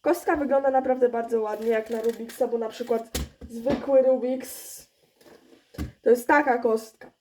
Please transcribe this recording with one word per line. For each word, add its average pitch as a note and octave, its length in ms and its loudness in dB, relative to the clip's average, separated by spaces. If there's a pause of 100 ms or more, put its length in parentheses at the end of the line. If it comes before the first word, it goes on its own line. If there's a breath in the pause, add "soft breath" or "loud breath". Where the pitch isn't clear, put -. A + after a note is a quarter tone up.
Kostka E4+ 340 0
wygląda C#4 360 2
naprawdę B3+ 380 2
bardzo A#3 320 -2
ładnie, G#3+ 260 -4
jak A3 220 0
na A3+ 120 -4
Rubiksa, A3+ 460 -2
bo A3+ 100 -2
na A3+ 120 -4
przykład A#3 420 -4 (380)
zwykły C4 520 2
Rubik's B3+ 840 -2 (1160 loud breath)
to A#3+ 80 2
jest A#3+ 180 4
taka C#4+ 300 4
kostka. A3+ 640 -4